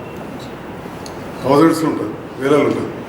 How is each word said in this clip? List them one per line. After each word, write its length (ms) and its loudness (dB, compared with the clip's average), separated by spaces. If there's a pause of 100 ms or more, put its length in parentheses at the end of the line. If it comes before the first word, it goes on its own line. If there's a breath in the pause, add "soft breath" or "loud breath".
(1400)
థౌజండ్స్లో 460 6
ఉంటుంది, 240 -2 (260)
వేలల్లో 260 6
ఉంటుంది. 240 0 (200)